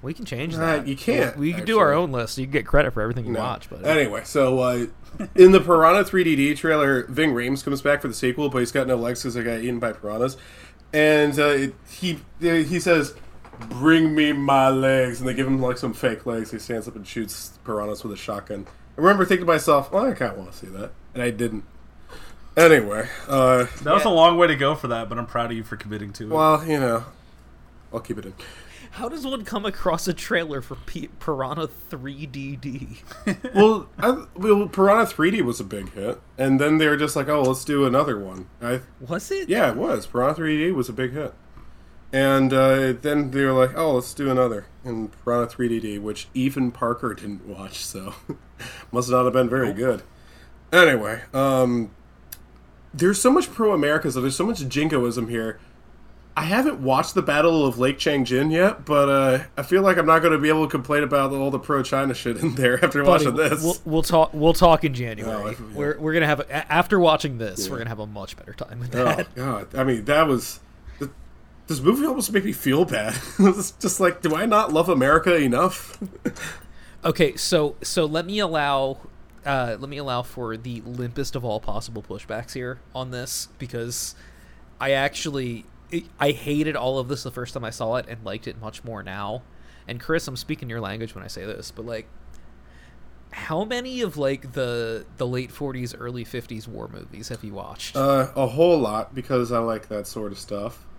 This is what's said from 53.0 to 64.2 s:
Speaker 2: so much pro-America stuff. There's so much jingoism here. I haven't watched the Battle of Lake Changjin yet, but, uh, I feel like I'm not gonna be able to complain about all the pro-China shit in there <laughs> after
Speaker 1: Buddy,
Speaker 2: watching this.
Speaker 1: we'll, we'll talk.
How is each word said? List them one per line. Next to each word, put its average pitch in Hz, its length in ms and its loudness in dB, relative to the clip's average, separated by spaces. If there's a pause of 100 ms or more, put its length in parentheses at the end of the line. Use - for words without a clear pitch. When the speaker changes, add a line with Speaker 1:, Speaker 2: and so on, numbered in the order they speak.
Speaker 2:
so 254 100 6
much 311 220 4
pro-America 151 580 2
stuff. 131 120 -2
There's 135 120 0
so 175 100 0
much 185 220 -4
jingoism 123 600 0
here. 113 300 -6 (760)
I 147 80 -4
haven't 233 360 0
watched 135 340 0
the 185 80 2
Battle 151 440 4
of 120 120 0
Lake 131 220 0
Changjin 139 540 0
yet, 180 320 2
but, 143 240 4
uh, 135 300 4 (180)
I 143 60 -6
feel 180 180 2
like 190 160 4
I'm 160 80 2
not 165 160 6
gonna 156 160 4
be 143 100 2
able 156 180 4
to 139 60 -6
complain 147 320 0
about 139 300 0
all 139 180 -2
the 135 80 -2
pro-China 135 540 -2
shit 120 240 -4
in 147 180 -2
there 127 200 2
<laughs> 127 100 2
after 139 180 2
Speaker 1:
Buddy, 151 220 6
Speaker 2:
watching 120 100 2
this. 151 260 2
Speaker 1:
we'll, 170 220 0
we'll 160 180 0
talk. 160 320 4